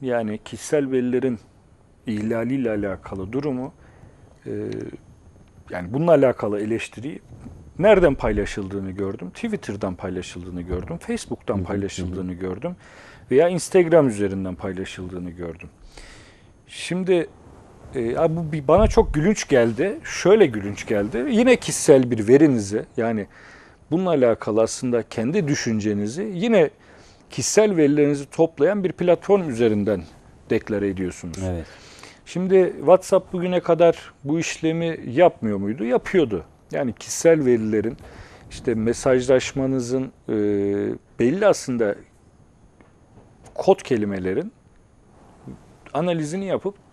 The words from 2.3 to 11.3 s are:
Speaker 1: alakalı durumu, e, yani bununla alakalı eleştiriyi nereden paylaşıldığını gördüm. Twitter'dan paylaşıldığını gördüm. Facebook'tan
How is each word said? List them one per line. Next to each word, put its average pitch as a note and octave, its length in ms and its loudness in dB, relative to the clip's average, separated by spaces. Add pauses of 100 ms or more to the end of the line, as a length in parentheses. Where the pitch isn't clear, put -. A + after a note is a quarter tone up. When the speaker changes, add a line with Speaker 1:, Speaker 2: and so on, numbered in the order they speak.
Speaker 1:
alakalı G2+ 640 -6
durumu, C3+ 400 -6 (720)
e, A#2 60 -10 (1160)
yani F2+ 240 -8
bununla E3 180 2
alakalı A#2+ 480 4
eleştiriyi A2 600 -6 (600)
nereden F3 360 4
paylaşıldığını G2 760 -4
gördüm. F#2+ 380 -8
Twitter'dan G#2 680 -8
paylaşıldığını F2+ 680 -10
gördüm. F2 360 -8
Facebook'tan - 560 -8